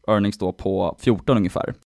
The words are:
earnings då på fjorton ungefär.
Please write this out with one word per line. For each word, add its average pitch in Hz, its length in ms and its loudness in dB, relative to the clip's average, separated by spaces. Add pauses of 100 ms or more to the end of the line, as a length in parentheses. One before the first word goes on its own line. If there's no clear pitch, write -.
earnings 101 300 2
då 92 140 -2
på 95 480 -2
fjorton 117 380 2
ungefär. - 360 -2 (260)